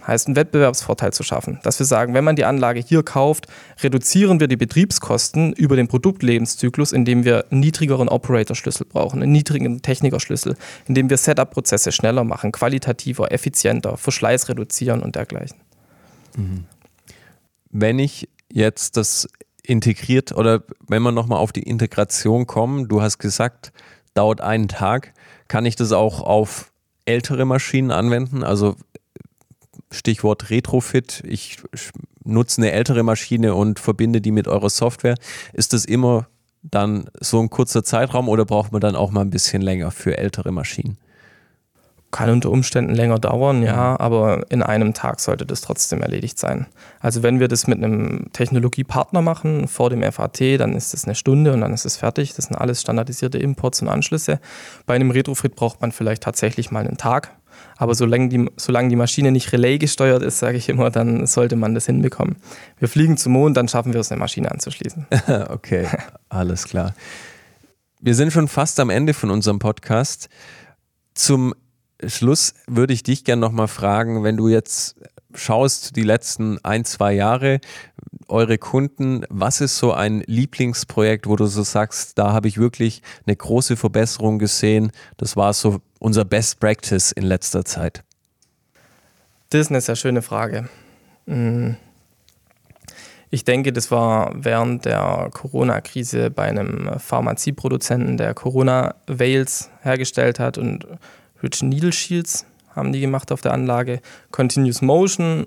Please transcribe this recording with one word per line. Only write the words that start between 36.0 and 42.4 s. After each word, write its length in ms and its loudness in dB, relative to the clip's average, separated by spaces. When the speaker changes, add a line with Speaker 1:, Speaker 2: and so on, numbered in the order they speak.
Speaker 2:
dann 460 -2
so 200 2
ein 120 0
kurzer 320 0
Zeitraum 440 0
oder 180 4
braucht 260 0
man 100 0
dann 140 2
auch 160 0
mal 100 2
ein 80 0
bisschen 320 0
länger 300 -2
für 260 -4
ältere 340 -4
Maschinen? 460 -6
Speaker 1:
Kann 200 0
unter 180 2